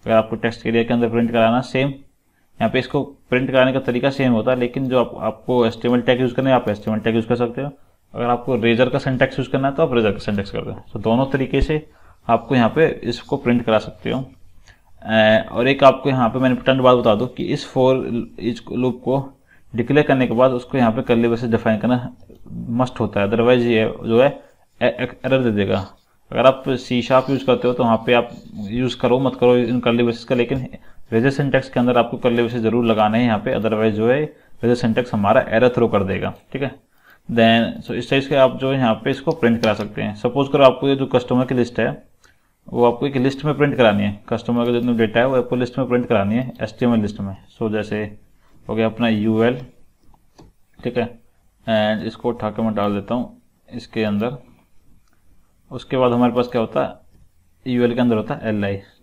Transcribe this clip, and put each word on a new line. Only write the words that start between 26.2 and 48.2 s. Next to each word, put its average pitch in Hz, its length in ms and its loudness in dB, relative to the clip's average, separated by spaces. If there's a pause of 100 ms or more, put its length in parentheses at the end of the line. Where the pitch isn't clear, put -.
अगर 117 160 2
आप 131 220 4
सी 127 340 -2
sharp 131 280 2
use 135 160 -2
करते 123 220 2
हो 123 60 0
तो 127 80 -2
वहाँ 113 140 4 (100)
पे 123 80 4
आप 117 160 2 (240)
यूज़ 113 460 -4
करो 123 180 2
मत 131 220 -2
करो 123 160 6
इन 120 240 0
curly 120 220 2
verses 117 220 -2
का, 131 100 -4
लेकिन 120 320 -2 (460)
Razor 117 180 2
syntax 135 400 0
के 127 100 -2
अंदर 120 180 2
आपको 117 180 0
curly 120 260 0
verses 117 200 -4
जरूर 113 220 2
लगाना 110 320 2
है 123 80 2
यहाँ 110 140 2
पे, 127 160 -4
otherwise 110 360 0
जो 107 200 0
है 139 100 2 (340)
Razor 120 220 0
syntax 120 380 -2
हमारा 104 260 2
एरर 113 280 2
थ्रो 120 200 2
कर 101 160 0
देगा, 95 300 -4 (180)
ठीक 135 100 -8
है। 135 120 -6 (540)
Then 113 580 2
so 104 80 -8
इस 120 160 -6
टाइप 139 120 2
से 143 140 -2
आप 127 220 4
जो 135 140 -2
है 135 60 0
यहाँ 117 160 2
पे 139 160 -4
इसको - 220 -2
print 117 300 0
करा 110 120 2
सकते 107 280 -8
हैं। 104 140 -6
Suppose 135 320 -2
करो 139 160 4
आपको 131 240 4
ये 139 80 2
जो 135 100 -4
कस्टमर 127 400 0
की 131 80 -4
लिस्ट 117 260 -2
है 113 100 0 (760)
वो 120 180 0
आपको 120 220 2
एक 135 100 -4
list 135 280 -2
में 147 120 -2
print 139 200 0
करानी 104 260 4
है, 101 260 -4
Customer 120 380 -2
का 123 60 0
जितना 120 240 0
data 113 240 0
है 123 60 4
वो 135 100 0
आपको 123 200 -2
list 123 220 -4
में 127 100 -2
print 123 200 0
करानी 104 260 0
है, 131 260 -4
एचटीएमएल 117 400 0
list 101 200 -4
में। 98 160 -10 (220)
So 113 140 -4
जैसे 107 320 -4 (640)